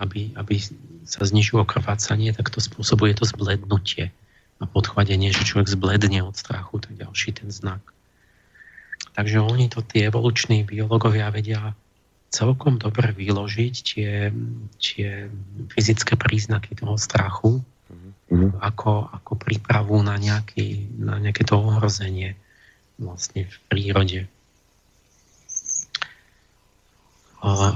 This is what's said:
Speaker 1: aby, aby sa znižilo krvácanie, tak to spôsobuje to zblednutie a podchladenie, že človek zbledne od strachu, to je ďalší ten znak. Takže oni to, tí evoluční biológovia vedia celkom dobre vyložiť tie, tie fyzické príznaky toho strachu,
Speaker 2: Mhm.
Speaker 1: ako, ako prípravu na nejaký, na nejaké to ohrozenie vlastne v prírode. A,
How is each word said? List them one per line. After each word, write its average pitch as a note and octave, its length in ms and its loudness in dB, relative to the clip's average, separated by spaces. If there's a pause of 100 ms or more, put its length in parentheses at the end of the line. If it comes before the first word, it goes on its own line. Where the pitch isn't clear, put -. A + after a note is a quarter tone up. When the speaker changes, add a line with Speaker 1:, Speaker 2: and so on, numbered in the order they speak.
Speaker 1:
aby, G2+ 320 -6
aby G2+ 240 -2 (480)
sa - 160 -6
znižilo G#2 400 4
krvácanie, G#2+ 720 0
tak - 160 -2
to - 80 -10
spôsobuje G#2+ 560 2
to A2+ 120 0
zblednutie G2+ 840 -2 (480)
a - 80 -8
podchladenie, G2 640 2
že - 160 0
človek G2+ 240 2
zbledne G2 560 2
od G2 80 -10
strachu, - 480 -8
to - 120 -12
je G2+ 120 -16
ďalší G2+ 320 -4
ten G2+ 160 -12
znak. G2 280 -8 (1300)
Takže G#2 320 2
oni A#2+ 240 4
to, A#2 160 -6
tí - 160 2
evoluční A2 640 2
biológovia G#2+ 640 2
vedia G#2+ 440 -4 (560)
celkom C3 480 2
dobre A2 360 2
vyložiť G#2 680 -2
tie, G#2 480 -2 (480)
tie G2+ 520 -6 (440)
fyzické A2 440 2
príznaky G#2 600 0
toho G#2+ 200 -2
strachu, G#2+ 680 0 (640)
Speaker 2:
Mhm. F#2+ 320 4
Speaker 1:
ako, G#2 480 0
ako - 320 -12
prípravu G#2+ 640 2
na G#2 80 0
nejaký, G2+ 720 -2 (160)
na G2+ 160 -2
nejaké G#2 240 0
to G2+ 160 4
ohrozenie G2+ 800 0 (640)
vlastne F#2 480 -6
v - 160 -20
prírode. F#2+ 640 0 (3000)
A, G2 340 4